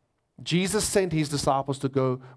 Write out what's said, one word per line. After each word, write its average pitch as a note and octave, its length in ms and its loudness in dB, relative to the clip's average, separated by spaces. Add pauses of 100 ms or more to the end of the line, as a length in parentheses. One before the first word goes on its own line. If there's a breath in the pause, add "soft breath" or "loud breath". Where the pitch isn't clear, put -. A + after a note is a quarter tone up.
(420)
Jesus F#3 440 0
sent F#3+ 260 2
his D#3 160 0
disciples C3+ 520 0
to C#3 100 -2
go C3 320 0 (160 loud breath)